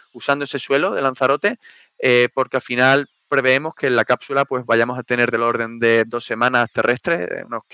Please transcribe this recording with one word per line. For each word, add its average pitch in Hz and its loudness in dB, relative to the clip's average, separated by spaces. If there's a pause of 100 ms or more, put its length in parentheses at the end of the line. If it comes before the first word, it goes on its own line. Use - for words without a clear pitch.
(120)
usando 143 -2
ese 139 -8
suelo 151 -2
de 185 -4
Lanzarote, 139 0 (400)
eh, 123 4
porque 131 -2
al 127 -2
final 131 2 (200)
preveemos 135 0
que - -4
en 127 2
la 113 2
cápsula, 139 0
pues, 127 -6
vayamos 117 0
a 127 -10
tener 120 0
del 117 0
orden 117 -2
de 117 2
dos 117 -8
semanas 120 0
terrestres, 127 -4
eh, - -10
unos 117 -10 (120)